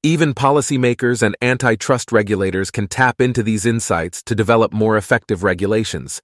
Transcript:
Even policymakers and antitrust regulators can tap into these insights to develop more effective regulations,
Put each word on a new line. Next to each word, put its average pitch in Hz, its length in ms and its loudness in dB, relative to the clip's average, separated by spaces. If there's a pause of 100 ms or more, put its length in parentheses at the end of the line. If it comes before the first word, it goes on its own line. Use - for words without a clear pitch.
Even 156 320 0
policymakers 127 880 0
and 110 180 0
antitrust 123 720 0
regulators 98 600 0
can 101 160 -4
tap - 340 0
into 123 220 0
these 107 200 -2
insights 104 600 -2
to - 100 -4
develop 113 400 2
more 107 240 0
effective 104 460 -2
regulations, 95 800 -2